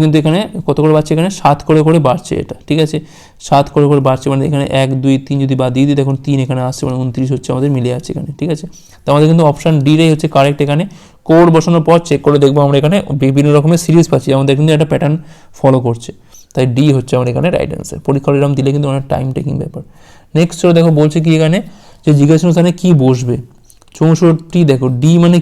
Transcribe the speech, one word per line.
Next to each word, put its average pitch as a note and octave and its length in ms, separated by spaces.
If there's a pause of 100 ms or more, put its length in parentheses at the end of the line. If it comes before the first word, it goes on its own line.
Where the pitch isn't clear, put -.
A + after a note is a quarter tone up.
কিন্তু D#3 180
এখানে D#3 180 (280)
কত C#3 160
করে D#3 120
বাড়ছে, D3+ 200
এখানে E3+ 140 (100)
সাত D3 280
করে D#3 200
করে D#3+ 100 (100)
বাড়ছে - 260 (100)
এটা। - 120 (120)
ঠিক D3 180
আছে, D3+ 120 (500)
সাত C#3 260
করে D3 180
করে C#3+ 160
বাড়ছে, C3 260
মানে C3+ 160
এখানে C#3 160 (160)
এক, C3+ 80 (140)
দুই, C3+ 120 (100)
তিন C#3+ 180
যদি C3 180
বাদ B2+ 140
দিয়ে C3+ 120
দিই, C#3+ 140
দেখুন C3+ 140 (100)
তিন C#3 200
এখানে C3 240
আসছে, C3 180
মানে B2+ 160
ঊনত্রিশ C3 320
হচ্ছে - 180
আমাদের C3 220
মিলে B2 220
আছে - 160
এখানে। - 160 (100)
ঠিক E3+ 160
আছে, D3 100 (380)
তো - 100
আমাদের D3+ 180
কিন্তু E3 200
অপশন D#3+ 220 (120)
ডি D#3 140
টাই E3 140
হচ্ছে D#3 220
কারেক্ট C#3+ 300
এখানে। D3 180 (460)
কোড E3+ 260
বসানোর E3 320
পর E3+ 100 (100)
চেক C#3+ 180
করে D3 180
দেখবো C#3 220
আমরা C#3 160
এখানে D#3+ 160 (260)
বিভিন্ন C#3 340
রকমের D#3+ 280
সিরিজ D#3+ 260
পাচ্ছি, C3+ 260
আমাদের C#3 200
কিন্তু D#3 180
একটা D3+ 160
প্যাটার্ন D3 240 (440)
ফলো C3 260
করছে, A#2 260 (420)
তাই C3 120 (100)
ডি C3+ 100 (120)
হচ্ছে A#2 200
আমার B2 140
এখানে C3+ 240
রাইট - 180
অ্যান্সার। - 340
পরীক্ষার C#3 300
এরকম C#3+ 200
দিলে C#3 180
কিন্তু D3 180
অনেক C3+ 100 (100)
টাইম C3+ 220
টেকিং C#3+ 260
ব্যাপার। - 200 (560)
নেক্সট E3+ 240
চলো F3 160
দেখো E3 220
বলছে D3+ 260
কি E3 120
এখানে, D#3+ 200 (480)
যে D#3 140
জিজ্ঞাসা D#3 260 (100)
স্থানে F3 160 (100)
কি F3+ 80 (140)
বসবে। B2 320 (640)
চৌষট্টি, D#3+ 640 (120)
দেখো B2+ 160 (140)
ডি D#3 100 (120)
মানে F3 180